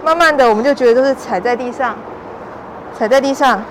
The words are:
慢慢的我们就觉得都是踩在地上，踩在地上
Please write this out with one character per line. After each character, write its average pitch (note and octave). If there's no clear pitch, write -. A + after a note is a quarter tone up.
慢 D#4+
慢 E4
的 C4
我 A3+
们 G#3+
就 C#4+
觉 C4+
得 A#3
都 B3+
是 C4+
踩 A3
在 A#3+
地 B3
上， A#3
踩 A3+
在 C4
地 C4+
上 B3